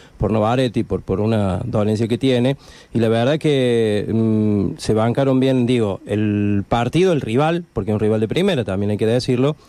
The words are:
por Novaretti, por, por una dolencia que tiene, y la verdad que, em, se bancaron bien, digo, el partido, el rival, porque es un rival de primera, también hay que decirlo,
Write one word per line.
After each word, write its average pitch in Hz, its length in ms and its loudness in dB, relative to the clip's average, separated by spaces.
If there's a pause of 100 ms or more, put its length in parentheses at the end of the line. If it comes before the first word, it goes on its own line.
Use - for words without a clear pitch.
(180)
por 101 140 0
Novaretti, 113 520 0
por, 92 200 -6
por 95 160 -4
una 104 460 0
dolencia 107 420 0
que 113 100 -2
tiene, 131 400 0 (360)
y 113 60 0
la 113 100 2
verdad 120 280 2
que, 120 680 0
em, 107 720 0
se - 180 -2
bancaron 123 440 2
bien, 131 280 2
digo, 110 400 0
el 104 600 0
partido, 151 460 2
el 139 80 0
rival, 156 420 0 (100)
porque 107 180 -4
es 107 40 0
un 101 40 -2
rival 107 200 2
de 107 80 0
primera, 160 360 -2
también 98 260 -4
hay 104 80 -2
que 110 80 -2
decirlo, 123 500 0 (140)